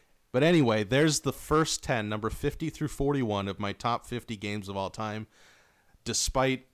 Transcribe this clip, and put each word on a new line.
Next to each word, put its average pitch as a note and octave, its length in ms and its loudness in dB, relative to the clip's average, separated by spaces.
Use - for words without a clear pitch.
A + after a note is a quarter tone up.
But B2+ 120 4
anyway, A#2+ 420 6
there's C#3+ 360 2
the C3 120 -2
first - 500 0
ten, A2 240 -2
number G#2+ 220 -2
fifty D3 400 -4
through - 180 -6
forty-one, A#2 640 0
of F#2+ 100 -6
my G2+ 140 -2
top - 320 -2
fifty A#2 320 -8
games G#2 320 -6
of G2 80 -6
all F#2+ 120 -4
time. G#2+ 380 -8
Despite - 720 0